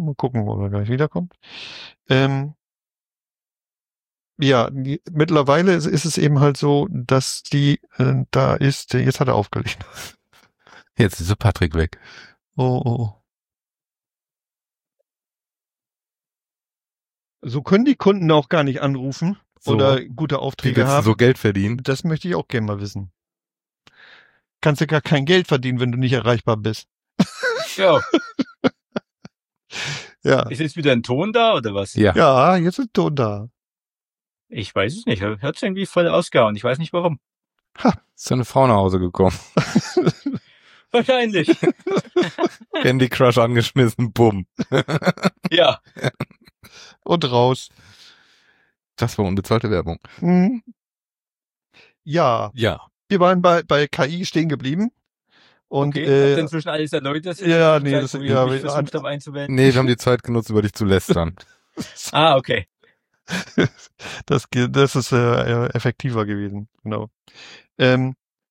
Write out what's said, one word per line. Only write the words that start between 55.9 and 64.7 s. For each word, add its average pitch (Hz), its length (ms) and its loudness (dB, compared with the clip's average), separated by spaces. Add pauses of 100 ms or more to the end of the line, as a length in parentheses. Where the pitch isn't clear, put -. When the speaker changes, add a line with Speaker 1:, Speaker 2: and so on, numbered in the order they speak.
Speaker 3:
Okay, 143 80 -4
Speaker 1:
äh, 139 240 4
Speaker 3:
habt 139 80 2
ihr 165 60 0
inzwischen 156 260 -6
alles 156 240 -4
erläutert? 156 480 -6
Speaker 1:
ja, 165 400 4
nee, 139 120 -2
Speaker 3:
Zeit, 135 100 0
Speaker 1:
das, 131 100 -8
Speaker 3:
wo 139 60 -8
ich 135 120 -6
Speaker 1:
ja, 131 140 4
Speaker 3:
mich 127 120 0
Speaker 1:
wir 135 40 -6
Speaker 3:
versucht 143 340 -4
Speaker 1:
an- 156 60 -4
Speaker 3:
habe 143 80 -8
einzuwenden. 143 460 -8
Speaker 2:
Nee, 131 180 6
wir 123 60 0
haben 131 80 2
die 123 100 2
Zeit 123 260 0
genutzt, 117 280 -4
über 107 100 2
dich 104 140 0
zu 110 100 -4
lästern. 90 500 2 (420)
Speaker 1:
<laughs> - 360 -12
Speaker 3:
Ah, 147 240 4
okay. 127 300 -4 (1600)
Speaker 1:
Das - 240 -2
ge-, 123 180 0
das 135 280 2